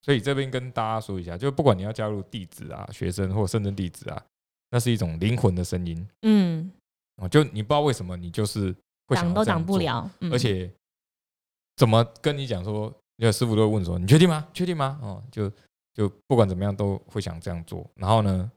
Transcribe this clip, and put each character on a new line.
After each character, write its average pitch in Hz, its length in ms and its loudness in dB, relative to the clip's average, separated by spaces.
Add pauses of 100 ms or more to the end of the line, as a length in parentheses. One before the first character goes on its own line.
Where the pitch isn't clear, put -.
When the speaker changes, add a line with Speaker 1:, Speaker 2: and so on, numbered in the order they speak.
Speaker 1:
所 - 100 0
以 127 60 4
这 139 140 -2
边 135 160 -2
跟 127 220 -6
大 117 120 -4
家 110 160 -2
说 98 200 -8
一 87 40 -10
下， 87 140 -10
就 139 140 -2
不 139 100 -4
管 127 160 6
你 92 60 -6
要 107 80 -6
加 113 160 -4
入 104 160 -6
弟 101 240 -12
子 - 240 -16
啊、 - 200 -12
学 - 200 -4
生 92 220 -2
或 104 120 2
圣 104 180 0
真 98 120 -2
弟 95 140 -4
子 - 200 -12
啊， - 120 -10 (500)
那 123 80 2
是 120 120 2
一 113 60 2
种 82 220 -2
灵 110 180 2
魂 95 160 2
的 90 100 -2
声 90 220 -4
音。 85 220 -6 (160)
Speaker 2:
嗯。 185 480 2 (500)
Speaker 1:
哦， 92 80 -4
就 151 160 6
你 107 160 -6
不 104 60 -6
知 151 60 0
道 147 80 2
为 147 120 2
什 95 100 -6
么， 90 140 -10
你 87 140 -10
就 107 140 -2
是 101 300 -2 (320)
会 131 80 2
想 175 180 0
要 208 100 2
这 - 20 2
样 - 0 -
做， - 0 -
Speaker 2:
挡 - 0 -
都 - 0 -
挡 175 200 0
不 196 120 0
了， 156 320 -2 (120)
嗯。 170 120 -4
Speaker 1:
而 123 60 2
且 95 300 0 (1040)
怎 127 120 4
么 113 180 6 (160)
跟 147 160 0
你 135 100 -6
讲 101 160 -4
说， 107 300 -6 (240)
那 113 140 4
师 120 140 2
父 113 100 2
都 110 140 6
会 107 60 0
问 98 100 0
说 87 140 -2
：“你 90 80 -2
确 131 100 10
定 185 100 8
吗？ 156 260 0
确 180 120 -2
定 175 100 -2
吗？” 143 280 -2
哦， 98 280 -10
就， 101 200 -4 (420)
就 104 160 0 (180)
不 135 80 2
管 113 120 6
怎 92 100 -2
么 95 60 -2
样 101 120 -2
都 101 300 -2
会 - 140 -8
想 87 200 -8
这 87 120 -8
样 85 140 -8
做， 85 200 -12 (100)
然 95 140 -4
后 113 120 6
呢 95 360 0